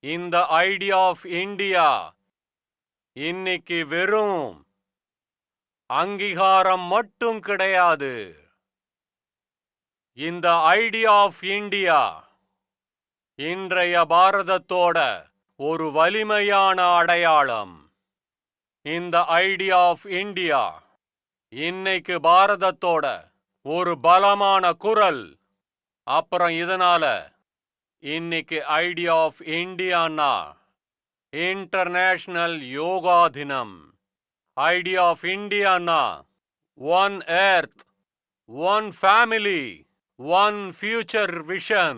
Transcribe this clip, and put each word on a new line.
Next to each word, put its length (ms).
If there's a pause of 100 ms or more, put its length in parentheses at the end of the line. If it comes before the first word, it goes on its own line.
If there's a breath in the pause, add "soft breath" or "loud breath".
இந்த 320 (240)
Idea 480
of 160 (160)
India 480 (1300)
இன்னைக்கு 720
வெறும் 600 (1400)
அங்கீகாரம் 1040
மட்டும் 460
கிடையாது। 760 (2000)
இந்த 300 (280)
Idea 360 (120)
of 180 (160)
India 420 (1400)
இன்றைய 720
பாரதத்தோட 880 (600)
ஒரு 320
வலிமையான 880 (140)
அடையாளம்। 800 (1120)
இந்த 300 (140)
Idea 560
of 140 (200)
India 400 (920)
இன்னைக்கு 680
பாரதத்தோட 880 (600)
ஒரு 340
பலமான 720 (120)
குரல்। 380 (840)
அப்புறம் 560
இதனால 420 (1000)
இன்னைக்கு 560 (200)
Idea 360 (120)
of 100 (220)
இந்தியான்னா 760 (1000)
இன்டர்நேஷனல் 1300 (120)
யோகா 580
தினம்। 480 (800)
Idea 560
of 100 (140)
இந்தியான்னா 680 (760)
one 400 (260)
earth, 340 (680)
one 440 (140)
family, 600 (520)
one 440 (200)
future 520 (160)
vision। 500